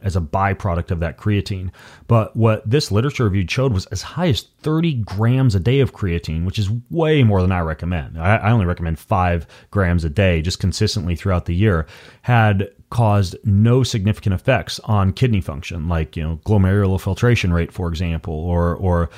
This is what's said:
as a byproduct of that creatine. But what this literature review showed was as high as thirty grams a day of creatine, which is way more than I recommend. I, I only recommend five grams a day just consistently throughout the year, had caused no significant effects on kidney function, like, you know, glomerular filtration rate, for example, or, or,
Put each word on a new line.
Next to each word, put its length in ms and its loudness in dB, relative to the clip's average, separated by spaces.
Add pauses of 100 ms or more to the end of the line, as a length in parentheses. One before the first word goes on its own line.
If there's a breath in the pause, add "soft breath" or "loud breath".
as 140 -2
a 40 0
byproduct 720 -2
of 80 -4
that 180 -6
creatine. 540 -4 (360 loud breath)
But 280 2
what 340 2
this 220 0
literature 320 0
review 240 2
showed 240 0
was 140 -2
as 160 -10
high 260 -4
as 140 2 (180)
thirty 340 0
grams 640 0
a 60 0
day 180 2
of 140 2
creatine, 520 -2
which 140 -2
is 100 0 (200)
way 340 2
more 180 4
than 120 2
I 80 -2
recommend. 580 -6
I, 160 2
I 160 0
only 140 2
recommend 340 -2
five 480 0 (240 loud breath)
grams 320 2
a 60 -2
day 320 2
just 180 -4
consistently 560 -2
throughout 300 -2
the 100 -4
year, 320 2 (360 loud breath)
had 460 2 (200)
caused 540 0
no 380 4
significant 540 -2
effects 460 -2
on 300 2
kidney 300 0
function, 480 -8
like, 260 -2
you 60 -6
know, 240 -4
glomerular 560 2
filtration 500 0
rate, 200 0
for 160 -6
example, 480 -4
or, 400 0
or, 420 0